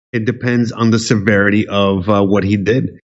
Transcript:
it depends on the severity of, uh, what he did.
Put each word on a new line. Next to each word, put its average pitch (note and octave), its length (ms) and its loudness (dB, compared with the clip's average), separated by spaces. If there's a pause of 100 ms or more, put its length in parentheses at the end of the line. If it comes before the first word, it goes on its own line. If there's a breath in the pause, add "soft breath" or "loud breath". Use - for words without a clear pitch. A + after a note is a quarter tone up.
(100)
it A2+ 140 -4
depends A#2+ 480 -2
on A2+ 180 0
the A2 80 2
severity G#2 680 2
of, G2 400 0
uh, G2+ 160 2
what G2 180 0
he G2+ 140 0
did. A2 500 -2